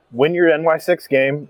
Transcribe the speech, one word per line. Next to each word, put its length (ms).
win 220
your 160
N 140
Y 140
six 280
game 440